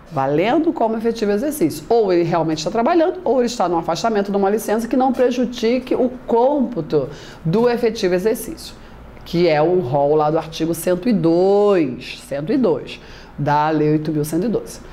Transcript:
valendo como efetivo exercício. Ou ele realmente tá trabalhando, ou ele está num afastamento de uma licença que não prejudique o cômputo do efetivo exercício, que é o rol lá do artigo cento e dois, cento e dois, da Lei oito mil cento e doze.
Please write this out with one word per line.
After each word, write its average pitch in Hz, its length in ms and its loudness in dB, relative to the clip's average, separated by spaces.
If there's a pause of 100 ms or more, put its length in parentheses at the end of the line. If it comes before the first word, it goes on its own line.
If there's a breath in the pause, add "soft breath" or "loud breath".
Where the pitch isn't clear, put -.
(120)
valendo 175 600 0
como 226 240 -2
efetivo 220 340 -2
exercício. 208 560 -2
Ou 220 240 2
ele 175 120 2
realmente 160 380 -2
tá - 80 -4
trabalhando, 320 540 2
ou 254 140 2
ele 240 80 2
está 208 200 -2
num 170 120 0
afastamento 202 520 -2
de 196 60 0
uma 196 140 2
licença 220 360 -2
que 277 100 0
não 262 140 4
prejudique 247 840 0
o 247 160 2 (160)
cômputo 226 840 0 (340 loud breath)
do 202 280 2
efetivo 220 440 0
exercício, - 600 -4 (500 loud breath)
que 175 220 2
é 151 160 4
o 180 160 4
rol 143 380 2
lá 151 140 2
do 160 80 0
artigo 160 360 -4
cento 180 340 -2
e 240 40 2
dois, 175 1120 2
cento 147 260 -6
e 294 40 2
dois, 180 420 0 (400 loud breath)
da 147 320 2
Lei 151 220 2
oito 156 180 0
mil 151 140 0
cento 165 220 -2
e - 20 0
doze. - 320 -4 (120 loud breath)